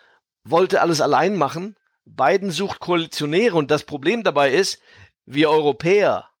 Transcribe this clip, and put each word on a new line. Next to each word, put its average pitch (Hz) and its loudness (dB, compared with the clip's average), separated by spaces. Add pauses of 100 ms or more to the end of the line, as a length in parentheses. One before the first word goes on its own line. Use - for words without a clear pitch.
(420)
wollte 170 0
alles 156 0
allein 147 2
machen. 170 -4 (300)
Biden 165 0
sucht 175 -6
Koalitionäre. 170 -2
Und 139 0
das 147 0
Problem 160 -4
dabei 143 2
ist, 180 0 (460)
wir 147 2
Europäer, 156 0 (120)